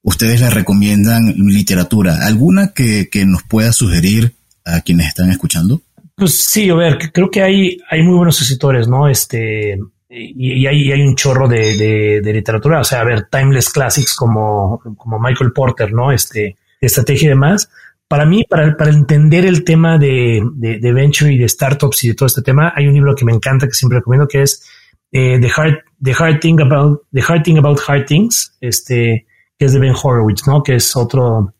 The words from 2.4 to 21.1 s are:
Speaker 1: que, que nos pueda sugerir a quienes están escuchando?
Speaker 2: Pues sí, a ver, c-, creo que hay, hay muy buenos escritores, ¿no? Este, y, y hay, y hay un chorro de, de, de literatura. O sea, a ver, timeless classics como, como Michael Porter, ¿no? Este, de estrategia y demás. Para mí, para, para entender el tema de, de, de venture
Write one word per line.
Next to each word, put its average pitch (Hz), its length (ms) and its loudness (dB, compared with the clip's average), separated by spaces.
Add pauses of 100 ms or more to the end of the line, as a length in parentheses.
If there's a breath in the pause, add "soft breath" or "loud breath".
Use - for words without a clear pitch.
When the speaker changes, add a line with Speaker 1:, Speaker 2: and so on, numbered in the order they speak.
Speaker 1:
que, 107 360 -2
que 98 160 -2
nos 92 180 0
pueda 110 300 0
sugerir 101 600 0 (320)
a 85 160 -2
quienes 82 260 0
están 92 220 -2
escuchando? 92 520 -2 (340)
Speaker 2:
Pues 185 300 0
sí, 208 240 0
a 170 60 2
ver, 165 260 2
c-, 156 100 -10
creo 185 180 0
que 196 120 -2
hay, 190 360 0 (120)
hay 160 140 0
muy 180 140 4
buenos 170 240 2
escritores, 127 460 0
¿no? 135 200 2
Este, 107 720 -4 (300)
y, 127 520 -6
y 135 60 2
hay, 147 160 2
y 135 80 0
hay 139 100 0
un 135 140 2
chorro 131 320 0
de, 110 300 0
de, 107 440 0
de 104 120 -4
literatura. 110 460 -2
O 120 40 -2
sea, 123 180 -2
a 113 40 -2
ver, 117 240 -2
timeless 135 400 0
classics 131 460 -2
como, 107 640 -2 (180)
como 110 220 -8
Michael 127 340 -2
Porter, 120 400 -2
¿no? 123 180 0
Este, - 280 -4 (420)
de 127 60 0
estrategia 139 400 0
y - 20 4
demás. 143 400 0 (380 loud breath)
Para 147 180 0
mí, 196 240 2
para, 156 260 2
para 151 160 0
entender 151 540 4
el 180 180 2
tema 165 360 2
de, 123 420 2 (140)
de, 113 240 -6
de 120 140 0
venture 143 380 2